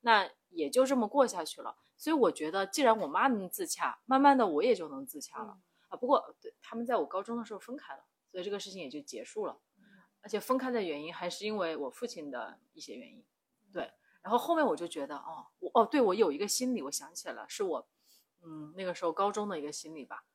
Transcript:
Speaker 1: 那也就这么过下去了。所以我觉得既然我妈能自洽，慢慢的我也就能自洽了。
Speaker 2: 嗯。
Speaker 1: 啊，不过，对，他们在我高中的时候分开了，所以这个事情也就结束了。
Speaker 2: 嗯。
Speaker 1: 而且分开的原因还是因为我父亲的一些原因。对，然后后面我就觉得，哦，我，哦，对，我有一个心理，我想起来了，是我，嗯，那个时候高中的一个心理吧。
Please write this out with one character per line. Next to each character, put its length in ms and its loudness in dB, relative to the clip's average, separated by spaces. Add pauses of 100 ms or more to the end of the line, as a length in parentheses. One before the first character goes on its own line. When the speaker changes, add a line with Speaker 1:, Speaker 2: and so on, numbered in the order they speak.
Speaker 1:
那 280 6 (200)
也 200 -2
就 160 6
这 120 2
么 100 2
过 180 6
下 200 -4
去 160 -12
了。 160 -10 (180)
所 160 -2
以 20 6
我 160 6
觉 220 -4
得 160 0
既 140 -2
然 180 6
我 80 0
妈 200 2
能 220 0
自 160 -6
洽， 400 -4
慢 140 4
慢 180 8
的 80 6
我 160 2
也 140 6
就 140 -8
能 160 -12
自 160 -14
洽 200 -14
了。 120 -12
Speaker 2:
嗯。 100 -20 (240)
Speaker 1:
啊， 80 -12
不 100 -4
过， 360 2
对， 200 -14
他 140 -14
们 100 -4
在 120 0
我 80 2
高 180 -4
中 140 -8
的 80 -6
时 80 -12
候 60 -12
分 180 -12
开 180 -16
了， 80 -20 (260)
所 120 -10
以 20 -6
这 80 -6
个 80 -4
事 100 -12
情 120 -12
也 80 -8
就 100 -8
结 240 -12
束 220 -6
了。 120 -8 (200)
Speaker 2:
嗯。 80 -20 (340)
Speaker 1:
而 80 -20
且 100 -4
分 200 0
开 120 -2
的 140 0
原 180 -4
因 120 -10
还 160 -6
是 160 -10
因 100 -4
为 220 -2
我 120 -4
父 160 -8
亲 240 -10
的 300 -10 (140)
一 80 -20
些 140 -14
原 140 -16
因。 140 -20 (480)
对， 180 -6 (320)
然 80 -12
后 80 4
后 160 2
面 120 4
我 100 2
就 100 -6
觉 220 -6
得， 80 -8
哦， 320 -12 (120)
我， 160 -6
哦， 100 10
对， 160 4
我 120 6
有 160 6
一 80 0
个 80 -2
心 300 -2
理， 60 -4
我 100 -6
想 240 -8
起 140 -12
来 40 -8
了， 140 -10
是 160 -4
我， 240 -2 (540)
嗯， 340 -14
那 80 -8
个 100 -4
时 120 -4
候 80 2
高 180 0
中 160 -4
的 100 -4
一 40 -6
个 100 -8
心 240 -12
理 80 -12
吧。 320 -16